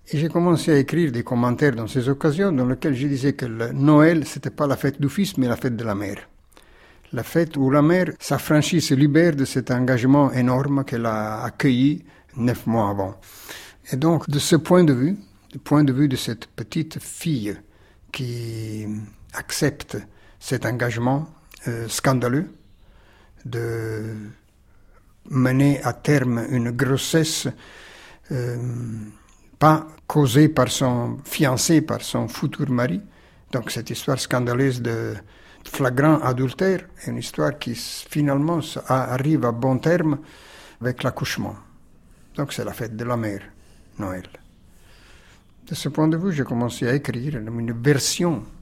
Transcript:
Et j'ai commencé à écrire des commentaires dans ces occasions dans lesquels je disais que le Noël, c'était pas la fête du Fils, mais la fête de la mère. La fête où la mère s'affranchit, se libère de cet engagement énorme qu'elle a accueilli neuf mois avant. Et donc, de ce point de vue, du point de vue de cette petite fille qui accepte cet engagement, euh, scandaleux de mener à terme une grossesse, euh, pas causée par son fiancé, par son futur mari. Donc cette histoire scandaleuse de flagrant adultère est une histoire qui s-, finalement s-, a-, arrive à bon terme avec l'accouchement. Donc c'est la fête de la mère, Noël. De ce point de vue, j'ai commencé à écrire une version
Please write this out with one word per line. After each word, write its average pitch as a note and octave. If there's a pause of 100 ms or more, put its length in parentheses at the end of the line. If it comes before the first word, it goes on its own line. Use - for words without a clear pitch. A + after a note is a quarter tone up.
(120)
Et C#3+
j'ai D#3+
commencé E3+
à D3
écrire D3+
des A#2
commentaires B2
dans A2+
ces B2
occasions D3
dans B2+
lesquels C3
je B2+
disais C#3
que B2+
le A#2
Noël, D3
c'était -
pas D3
la C3
fête -
du C#3
Fils, -
mais B2+
la A#2
fête B2
de A2+
la G#2+
mère. G2+ (840)
La B2+
fête D#3+
où C3
la D3
mère F3
s'affranchit, D3+
se -
libère D3
de C3+
cet B2+
engagement B2+
énorme C3
qu'elle A#2
a A2
accueilli C3 (320)
neuf A#2+
mois A2+
avant. G2 (760)
Et C3
donc, D#3+
de C#3+
ce -
point F3+
de D3+
vue, C#3+ (340)
du C#3+
point D3+
de C3+
vue C#3+
de C3
cette -
petite -
fille G#2+ (560)
qui A2+ (460)
accepte - (420)
cet -
engagement, B2 (400)
euh, A#2
scandaleux C3 (960)
de A2+ (1120)
mener C3+
à A#2+
terme B2
une A#2+
grossesse, C3+ (840)
euh, B2 (1000)
pas D#3 (200)
causée D3
par B2+
son A#2+
fiancé, C#3+
par A2
son A#2
futur C#3
mari. C3 (500)
Donc B2
cette -
histoire B2+
scandaleuse B2
de A2+ (500)
flagrant C#3
adultère C3+ (180)
est -
une A#2+
histoire C#3+
qui -
s-, -
finalement D3
s-, -
a-, B2+
arrive C3+
à A#2
bon B2+
terme D#3+ (640)
avec B2
l'accouchement. G#2 (800)
Donc C#3+
c'est A2+
la G2
fête A2+
de A#2
la A#2+
mère, G#2 (560)
Noël. F#2 (1400)
De F3
ce -
point D#3
de D#3+
vue, F#3
j'ai C#3+
commencé A#2+
à A#2+
écrire C3
une A2+
version C#3 (180)